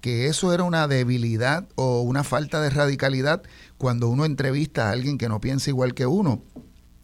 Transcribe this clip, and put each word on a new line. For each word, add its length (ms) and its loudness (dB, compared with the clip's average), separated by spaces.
que 280 0
eso 260 2
era 100 2
una 240 2
debilidad 840 0
o 260 0
una 240 0
falta 380 -2
de 80 0
radicalidad 720 0
cuando 320 0
uno 160 2
entrevista 640 0
a 40 2
alguien 260 -2
que 100 -2
no 100 -2
piensa 300 -2
igual 240 0
que 140 -2
uno. 360 0